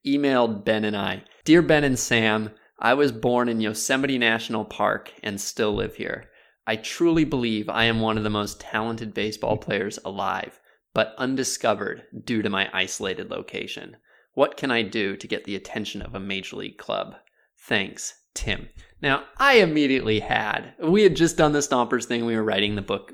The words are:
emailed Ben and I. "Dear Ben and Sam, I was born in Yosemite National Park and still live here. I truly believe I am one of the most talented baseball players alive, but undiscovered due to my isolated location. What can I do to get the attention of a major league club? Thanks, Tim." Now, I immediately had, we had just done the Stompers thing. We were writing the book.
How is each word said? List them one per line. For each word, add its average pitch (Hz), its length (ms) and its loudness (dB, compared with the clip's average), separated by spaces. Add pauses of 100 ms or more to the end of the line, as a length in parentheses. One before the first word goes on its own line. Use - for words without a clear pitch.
emailed 127 580 2
Ben 107 200 0
and 104 120 -2
I. 95 280 -6 (200)
"Dear 165 160 8
Ben 151 240 4
and 131 140 2
Sam, 110 520 2 (280)
I 120 160 4
was 143 180 4
born 123 380 0
in 113 100 0
Yosemite 131 560 0
National 113 480 0
Park 104 480 -2 (100)
and 101 180 -6
still 107 340 -2
live 101 220 -4
here. - 340 -8 (360)
I 110 100 0
truly 165 480 2
believe 117 440 -2
I 113 160 2
am 113 160 2
one 110 160 0
of 107 80 -2
the 107 60 -2
most 104 300 -4
talented 110 520 -6
baseball 107 460 -2
players 104 460 -4
alive, 95 560 -6 (340)
but 110 240 0
undiscovered 120 840 -2 (200)
due 113 180 -2
to 107 80 0
my 98 220 -2
isolated 92 580 -4
location. - 680 -10 (380)
What - 220 2
can 135 140 -4
I 117 120 2
do 98 340 -4
to 104 120 -14
get - 160 -6
the 101 120 -8
attention - 440 -8
of 98 140 -12
a 98 60 -8
major 98 360 -8
league 104 220 -12
club? - 380 -6 (500)
Thanks, - 480 -4 (200)
Tim." - 340 -6 (340)
Now, 143 220 0 (120)
I 269 180 6
immediately 143 640 4
had, - 600 -2
we 185 220 6
had 175 140 6
just 160 200 2
done 156 140 6
the 147 80 2
Stompers 123 460 0
thing. 117 200 -2
We 117 120 0
were 110 80 0
writing 104 320 0
the 98 60 -4
book. 98 320 -6